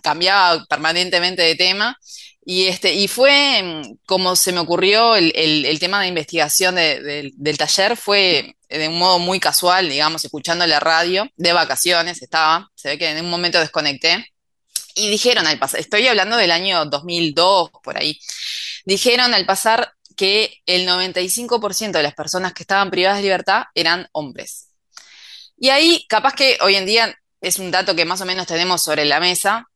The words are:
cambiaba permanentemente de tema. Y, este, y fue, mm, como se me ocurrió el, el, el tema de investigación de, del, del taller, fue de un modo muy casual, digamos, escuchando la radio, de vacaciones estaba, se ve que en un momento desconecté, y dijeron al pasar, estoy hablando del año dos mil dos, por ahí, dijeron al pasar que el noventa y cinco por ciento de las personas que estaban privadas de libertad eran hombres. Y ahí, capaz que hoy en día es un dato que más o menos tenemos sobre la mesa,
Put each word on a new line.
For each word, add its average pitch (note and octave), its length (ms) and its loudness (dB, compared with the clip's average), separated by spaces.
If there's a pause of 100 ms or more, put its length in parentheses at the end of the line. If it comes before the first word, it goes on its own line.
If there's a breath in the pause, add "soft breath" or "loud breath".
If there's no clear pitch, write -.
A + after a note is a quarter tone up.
cambiaba F3 640 2
permanentemente F3 720 -2
de E3 140 2
tema. G3 420 -2 (460 loud breath)
Y, F#3 240 0
este, F3+ 260 -2
y G3 140 0
fue, C#4 540 2
mm, D#3 440 -10
como F#3+ 300 0
se - 160 0
me F3+ 80 -2
ocurrió F#3+ 560 2
el, E3+ 200 4
el, D3+ 300 0
el D3+ 140 -2
tema F#3+ 220 -2
de F#3 60 -2
investigación F3+ 680 -2
de, D#3 260 0
del, C#3+ 340 -8
del D3 220 -4
taller, G3 380 0
fue F#3+ 600 0 (120)
de D#3 200 -6
un E3 100 -6
modo F3+ 220 4
muy F3+ 200 -2
casual, F3+ 500 2
digamos, D3+ 360 -2
escuchando E3+ 400 -4
la D#3 140 2
radio, F3 560 0
de E3+ 180 0
vacaciones E3+ 680 0
estaba, D#3+ 520 0
se - 160 -10
ve D3 80 -4
que E3 120 -4
en D#3 140 -6
un F3 60 -6
momento F3 300 0
desconecté, D#3 720 -2 (640)
y G#3 140 -2
dijeron A3+ 360 2
al D3+ 140 -2
pasar, C3+ 200 -4
estoy G#3 280 0
hablando G#3+ 280 2
del G3 160 2
año F3 340 0
dos C#3+ 180 -6
mil E3+ 300 -2
dos, F3 360 4 (140)
por - 140 -8
ahí, D3+ 220 -6 (640 loud breath)
dijeron A#3+ 480 2
al F#3+ 120 0
pasar A3 480 0 (220)
que G3+ 500 0
el F3+ 200 0
noventa F3+ 360 -2
y F#3 80 -4
cinco A#3+ 300 -2
por G3+ 140 -6
ciento F#3+ 260 -2
de D3+ 40 2
las D3 120 -4
personas F3+ 380 -6
que - 100 -18
estaban G3 280 0
privadas F#3 260 2
de G3+ 60 -6
libertad F#3+ 400 0 (120)
eran E3+ 380 0
hombres. - 560 -12 (880 loud breath)
Y C4 120 2
ahí, D#4 400 4
capaz A3 240 2
que C4+ 280 2
hoy G3 140 4
en G3 100 -2
día A3 300 2 (260)
es F#3 160 -4
un F3+ 140 -8
dato F#3 240 0
que E3 100 2
más F#3 160 -4
o F#3+ 40 -8
menos F#3 200 -4
tenemos F3 380 -2
sobre D3+ 200 0
la D3 160 2
mesa, G3 560 -2